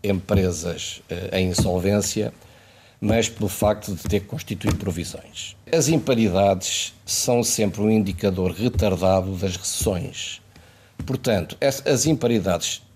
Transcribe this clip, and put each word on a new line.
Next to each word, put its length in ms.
empresas, 1040
eh, 300
em 100
insolvência, 840
mas 300
pelo 180
facto 460
de 100
ter 180
que 40
constituir 500
provisões. 800
As 160
imparidades 1040
são 380
sempre 380
um 80
indicador 600
retardado 840
das 200
recessões. 840
Portanto, 560
es-, 240
as 200
imparidades 760